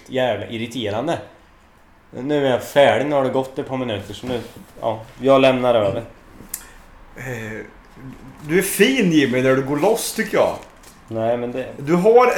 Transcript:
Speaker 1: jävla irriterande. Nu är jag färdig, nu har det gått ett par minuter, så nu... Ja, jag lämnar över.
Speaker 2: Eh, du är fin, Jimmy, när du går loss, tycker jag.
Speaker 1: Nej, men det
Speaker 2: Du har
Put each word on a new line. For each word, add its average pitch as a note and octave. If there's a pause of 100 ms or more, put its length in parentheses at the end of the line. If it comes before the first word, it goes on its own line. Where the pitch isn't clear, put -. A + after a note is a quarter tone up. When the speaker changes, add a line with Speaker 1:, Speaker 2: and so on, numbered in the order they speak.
Speaker 1:
jävla A#2+
irriterande. A#2 (1000)
Nu C#3+
är B2+
jag A#2
färdig, B2+
nu D3
har C3+
det C3
gått C3
ett C#3
par C3
minuter, G#2
så A#2+
nu... B2+ (420)
Ja, A2+ (220)
jag C3+
lämnar B2+
över. G2 (1120)
Speaker 2:
Eh, A2 (840)
du D#3
är -
fin, A3+
Jimmy, B2+
när C3
du C3+
går C#3+
loss, F#3
tycker -
jag. B2 (540)
Speaker 1:
Nej, A2+
men A#2+
det B2+ (120)
Speaker 2:
Du C#3+
har A3